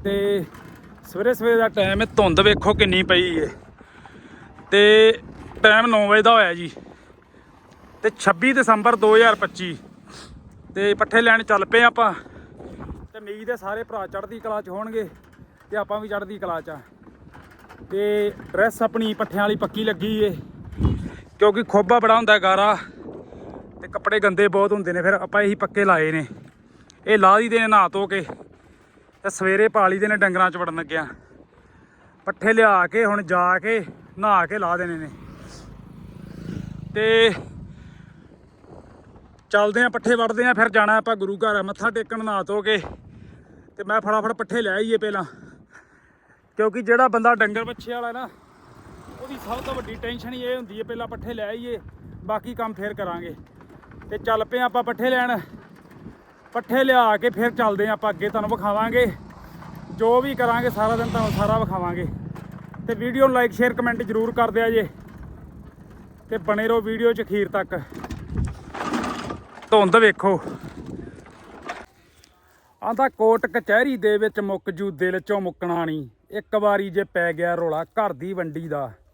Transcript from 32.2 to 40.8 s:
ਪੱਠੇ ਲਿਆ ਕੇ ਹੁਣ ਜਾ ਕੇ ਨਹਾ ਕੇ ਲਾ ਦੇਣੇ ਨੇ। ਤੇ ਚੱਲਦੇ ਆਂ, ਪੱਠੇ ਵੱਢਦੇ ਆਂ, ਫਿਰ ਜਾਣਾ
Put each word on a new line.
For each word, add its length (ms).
ਪੱਠੇ 260
ਲਿਆ 340
ਕੇ 180
ਹੁਣ 180
ਜਾ 360
ਕੇ 200
ਨਹਾ 260
ਕੇ 120
ਲਾ 200
ਦੇਣੇ 200
ਨੇ। 100
ਤੇ 400
ਚੱਲਦੇ 300
ਆਂ, 80
ਪੱਠੇ 260
ਵੱਢਦੇ 300
ਆਂ, 80
ਫਿਰ 160
ਜਾਣਾ 280